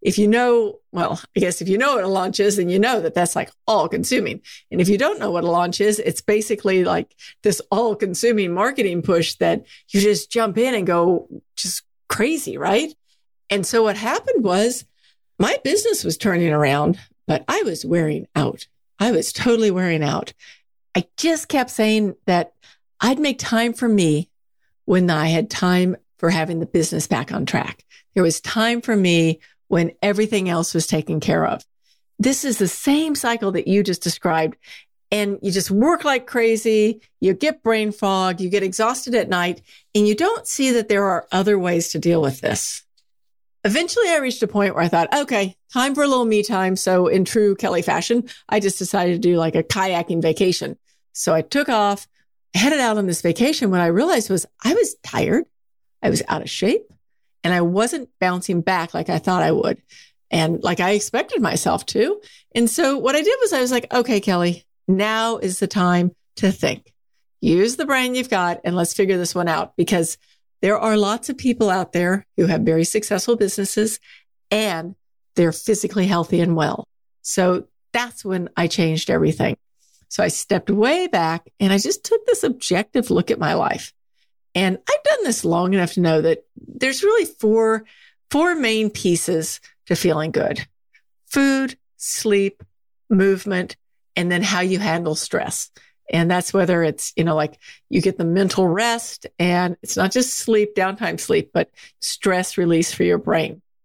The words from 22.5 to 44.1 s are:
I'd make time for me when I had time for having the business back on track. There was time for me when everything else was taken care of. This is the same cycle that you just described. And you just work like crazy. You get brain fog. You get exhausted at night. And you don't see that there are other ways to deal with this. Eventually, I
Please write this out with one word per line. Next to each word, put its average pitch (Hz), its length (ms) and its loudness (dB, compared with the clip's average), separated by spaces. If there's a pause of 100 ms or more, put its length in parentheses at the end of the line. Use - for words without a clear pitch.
I'd 254 180 2
make 277 220 -2
time 233 320 0
for 233 160 -4
me 170 420 2 (540)
when 185 260 2
I 156 180 0
had 165 220 0
time 180 460 0 (220)
for 175 120 0
having 165 300 0
the 156 60 -4
business 160 420 -2
back 135 240 -4
on - 140 -4
track. - 400 -6 (280)
There 190 100 2
was 165 180 0
time 233 400 -2
for 233 120 -2
me 170 460 2 (300)
when 170 320 0
everything 202 480 0
else 170 240 -2
was 165 140 0
taken 156 340 -2
care 160 260 0
of. - 180 -6 (540)
This 262 240 0
is 254 140 -2
the 190 100 0
same 294 480 0
cycle 233 380 -2
that - 160 -2
you 202 140 4
just 180 200 -4
described. 160 540 -2 (540)
And 202 300 -2
you 196 120 -2
just 185 180 -2
work 302 320 2
like 269 240 0
crazy. 220 720 2 (220)
You 185 140 2
get 302 280 -2
brain 220 300 0
fog. 190 480 0
You 180 80 -4
get 196 120 0
exhausted 226 540 -2
at 196 140 0
night. 180 320 -2 (340)
And 208 100 4
you 208 80 4
don't 381 320 -2
see 262 260 0
that 226 180 2
there 202 160 2
are 190 260 0
other 196 260 2
ways 175 360 0
to 160 60 -6
deal 165 220 2
with 135 200 -2
this. - 420 -4 (800)
Eventually, 349 460 0
I 339 80 2